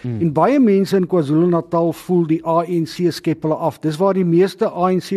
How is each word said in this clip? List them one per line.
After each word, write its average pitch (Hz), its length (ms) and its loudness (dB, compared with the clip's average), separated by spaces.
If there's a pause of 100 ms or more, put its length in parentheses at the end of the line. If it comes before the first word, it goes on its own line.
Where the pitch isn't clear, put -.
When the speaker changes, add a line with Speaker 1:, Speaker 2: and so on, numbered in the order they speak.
Speaker 1:
Hmm. 120 200 -6
Speaker 2:
en 160 120 0
baie 202 260 2
mense 196 380 2
in 185 100 0
KwaZulu-Natal 170 840 0
voel 175 340 0
die 160 180 0
A 165 220 0
N 175 180 -2
C 175 260 -2
skep 160 320 -4
hulle 156 120 -2
af. 160 240 -4
Dis 156 180 -4
waar 190 160 2
die 190 120 0
meeste 180 420 2
A 175 240 -2
N 185 80 0
C - 180 -8